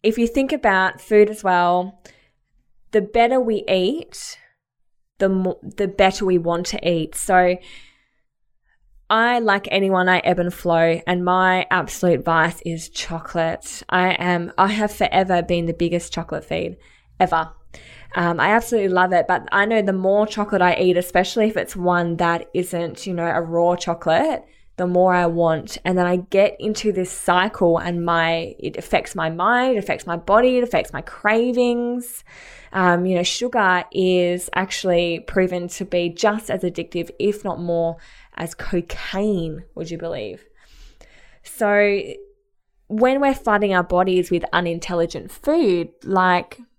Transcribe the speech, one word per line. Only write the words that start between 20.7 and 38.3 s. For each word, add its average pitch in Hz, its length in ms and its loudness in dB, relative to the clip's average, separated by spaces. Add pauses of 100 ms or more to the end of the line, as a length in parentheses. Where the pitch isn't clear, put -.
eat, 180 200 2
especially 180 520 0
if 220 100 -2
it's - 180 -6
one 175 420 0
that 170 360 -2
isn't, 175 520 -6
you 190 80 -6
know, 170 140 -2
a 170 140 0
raw 170 340 2
chocolate, 175 680 -2 (320)
the 180 100 -2
more 180 260 4
I 175 140 2
want. 165 580 0
And 185 120 0
then 180 100 2
I 180 80 2
get 196 440 2
into 214 320 -2
this 185 200 -4
cycle, 180 680 2
and 175 260 -4
my, 165 540 0
it - 200 -8
affects - 360 -4
my 160 160 -2
mind, 240 460 2
it 202 40 -2
affects 196 280 -4
my 170 100 -4
body, 240 400 4
it 240 60 2
affects 214 280 -2
my 135 100 -10
cravings. 240 1200 -2 (500)
Um, 180 320 4
you 185 100 2
know, 175 80 2
sugar 196 680 0
is 180 640 0
actually 175 720 0
proven 180 400 -2
to 196 180 -10
be 175 240 -2
just 208 400 -2
as 196 120 -4
addictive, 170 580 -6
if 208 240 -2
not 180 160 -6
more, 170 380 -2 (380)